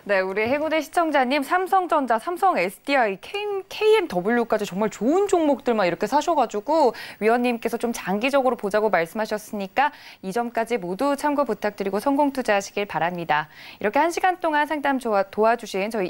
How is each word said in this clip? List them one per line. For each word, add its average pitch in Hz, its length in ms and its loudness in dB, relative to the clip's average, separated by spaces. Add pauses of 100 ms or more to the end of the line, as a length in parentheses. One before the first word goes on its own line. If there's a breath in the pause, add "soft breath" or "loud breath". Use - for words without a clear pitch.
네, 196 160 2
우리 190 220 -2
행운의 294 400 0
시청자님, 294 640 0
삼성전자, 339 720 0
삼성 349 400 0
에스디아이, 202 640 0
K-, 403 480 -6
케이엠더블유까지 233 960 2
정말 202 240 -2
좋은 339 380 0
종목들만 285 580 2
이렇게 170 220 0
사셔가지고 285 880 2 (240 loud breath)
위원님께서 233 580 0
좀 233 160 -2
장기적으로 247 600 0
보자고 208 340 0
말씀하셨으니까 214 1040 -2 (320 loud breath)
이 190 80 -6
점까지 233 480 -2
모두 190 360 -2
참고 285 300 0
부탁드리고 202 540 -4
성공 277 340 2
투자하시길 208 540 -2
바랍니다. 165 600 -2 (320 loud breath)
이렇게 208 200 0
한 320 100 2
시간 349 300 -2
동안 302 260 0
상담 277 320 -2
좋아-, 214 320 0
도와주신 214 600 0
저희 202 180 -2